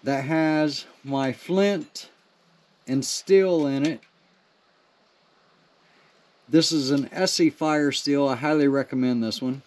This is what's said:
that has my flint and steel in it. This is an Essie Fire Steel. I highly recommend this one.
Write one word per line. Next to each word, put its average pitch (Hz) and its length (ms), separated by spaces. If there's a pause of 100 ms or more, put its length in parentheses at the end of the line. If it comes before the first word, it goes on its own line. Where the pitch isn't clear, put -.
that 135 180
has 156 600 (180)
my 135 300
flint 190 760 (800)
and 131 180
steel 185 640
in 139 180
it. 160 160 (2500)
This 160 220
is 143 220
an 139 180
Essie 175 400
Fire 151 400
Steel. 143 380
I 131 80
highly 147 320
recommend 127 520
this 113 220
one. 131 240